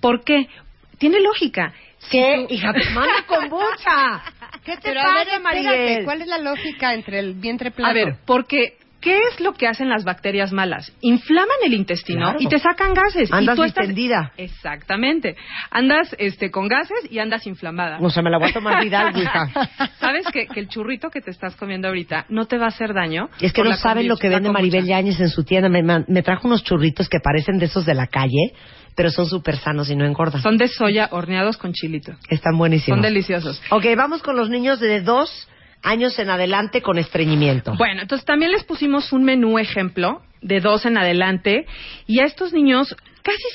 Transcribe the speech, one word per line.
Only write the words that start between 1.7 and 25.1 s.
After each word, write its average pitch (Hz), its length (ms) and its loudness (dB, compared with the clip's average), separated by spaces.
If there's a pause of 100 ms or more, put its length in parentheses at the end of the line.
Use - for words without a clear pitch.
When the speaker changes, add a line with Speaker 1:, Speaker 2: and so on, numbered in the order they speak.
Speaker 2:
¿Qué? 262 300 4
Speaker 1:
Si 254 80 -6
tú 247 60 -4
Speaker 2:
Hija, 208 180 -2
te - 180 0
manda 277 380 0
kombucha. 311 960 0
Speaker 1:
<laughs> - 400 -20
Speaker 2:
¿Qué 330 120 -8
te - 40 -20 (100)
Speaker 3:
Pero 269 100 -4
a 277 40 0
ver, 370 240 2
Speaker 2:
pasa, 392 80 -4
Speaker 3:
espérate, 392 40 -4 (280)
Speaker 2:
Maribel? 240 360 0
Speaker 3:
¿cuál 302 180 -6
es 339 60 -10
la 339 100 -4
lógica 285 560 -4
entre 202 260 -6
el 190 140 -6
vientre 233 360 -6
plano? 240 200 -2
Speaker 1:
A 233 40 0
ver, 196 220 0 (100)
porque 254 480 0 (260)
¿qué 370 180 2
es 466 220 0
lo 359 140 0
que 247 140 -2
hacen 262 200 -2
las 214 160 -2
bacterias 196 480 -4
malas? 190 480 -4
Inflaman 320 640 4
el 262 100 4
intestino 175 480 -2
Speaker 2:
Claro. 202 180 0
Speaker 1:
y 262 80 0
te 302 100 2
sacan 359 360 2
gases. 359 360 2
Y 165 40 -2
Speaker 2:
Andas 226 220 4
Speaker 1:
tú 320 80 2
estás - 220 -2
Speaker 2:
distendida. 196 500 -2
Speaker 1:
Exactamente. 190 1000 -6 (340)
Andas, 285 480 2
este, 196 320 -4
con 190 180 -4
gases 330 420 -2
y 226 80 -8
andas 220 280 -4
inflamada. 170 540 -6
Speaker 2:
O 170 100 2
sea, 170 120 0
me 170 80 2
la 165 80 4
voy 160 120 2
a - 20 -4
tomar 220 300 0
Vidal, 208 380 0
hija. 320 280 -2 (260)
Speaker 1:
<laughs> - 240 -6
¿Sabes 311 340 -2
que, 233 140 -4
que 220 140 -10
el 202 80 -10
churrito 233 420 -8
que 285 100 -8
te - 100 -14
estás 185 260 -12
comiendo 190 320 -6
ahorita 170 400 -4
no 220 180 -2
te 240 120 -2
va 233 80 0
a - 20 2
hacer 214 260 -4
daño? 175 340 -2 (120)
Speaker 2:
Es 180 120 2
que - 80 2
Speaker 1:
Por 214 60 4
Speaker 2:
no 226 40 4
Speaker 1:
la 196 60 0
Speaker 2:
saben 226 320 2
lo 233 80 4
Speaker 1:
kombu-, - 40 -8
Speaker 2:
que 202 80 2
Speaker 1:
la 185 80 4
Speaker 2:
vende 196 140 0
Maribel 185 320 2
Speaker 1:
kombucha. 185 180 0
Speaker 2:
Yáñez 190 200 0